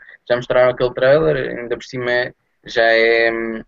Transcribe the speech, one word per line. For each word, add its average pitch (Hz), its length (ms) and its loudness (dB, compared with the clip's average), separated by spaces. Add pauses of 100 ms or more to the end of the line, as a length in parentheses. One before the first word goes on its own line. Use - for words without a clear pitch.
(280)
já 120 80 2
mostraram 123 340 2
aquele 123 240 -2
trailer, 131 640 0
ainda 120 180 -6
por - 80 -18
cima 123 280 -6
é, 123 220 -2 (300)
já 113 200 0
é, 113 460 4 (380)